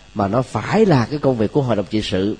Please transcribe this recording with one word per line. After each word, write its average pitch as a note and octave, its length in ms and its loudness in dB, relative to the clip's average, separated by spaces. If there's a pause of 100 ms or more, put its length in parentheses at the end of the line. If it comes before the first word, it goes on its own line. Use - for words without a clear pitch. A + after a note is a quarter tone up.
(140)
mà G2+ 140 -2
nó A#2+ 140 0
phải B2+ 440 0
là C3 240 4
cái D3 80 -6
công C3+ 180 2
việc G#2+ 160 0
của D3 100 2
hội A#2+ 140 0
đồng G2 140 -2
trị G#2+ 120 -2
sự G2 380 -2